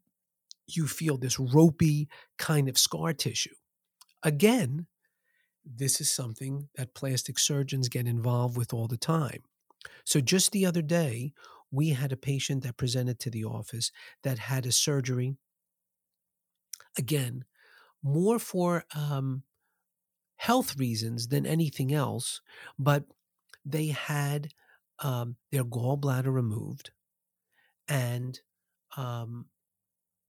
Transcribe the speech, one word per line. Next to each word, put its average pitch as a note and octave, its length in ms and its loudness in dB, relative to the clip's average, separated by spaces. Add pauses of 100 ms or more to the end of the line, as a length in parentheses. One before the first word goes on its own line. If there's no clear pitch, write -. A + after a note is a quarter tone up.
(680)
you E3 200 -2
feel D3+ 300 -2
this B2 240 -4
ropey D3 680 6 (280)
kind D3 320 2
of B2 80 0
scar D#3+ 380 2
tissue. - 400 -4 (680)
Again, E3 640 2 (760)
this C3+ 340 -2
is D3+ 120 0
something C3+ 640 -6
that C3 180 -8
plastic C3 440 -4
surgeons C3+ 500 0
get B2 180 -2
involved A#2+ 520 0
with A#2+ 160 -4
all A2+ 120 -2
the A2+ 120 0
time. D#3+ 440 0 (640)
So - 160 2
just F3+ 320 4
the F#3+ 140 4
other E3+ 160 2
day, D3 500 0 (380)
we D3+ 200 2
had C3+ 220 0
a B2+ 40 -2
patient C#3 460 -2
that B2 140 -6
presented B2 440 -2
to - 100 -6
the A2+ 140 -4
office A2+ 460 -6 (320)
that C3 160 -2
had B2 280 -2
a A#2+ 60 0
surgery, C3 640 0 (1600)
again, B2+ 480 -2 (580)
more F3 360 4
for, F3 460 0 (100)
um, C3+ 480 -2 (960)
health A#3+ 400 2
reasons A#2 520 -2
than C#3 180 0
anything C#3+ 460 0
else, A#2+ 480 -2 (380)
but C#3+ 260 4 (600)
they D#3 240 -2
had, D3 640 -4 (480)
um, A#2+ 360 -4 (140)
their C3 140 0
gallbladder B2+ 680 0
removed, G#2+ 580 -2 (1000)
and, B2 520 -2 (560)
um, A#2+ 500 -8 (840)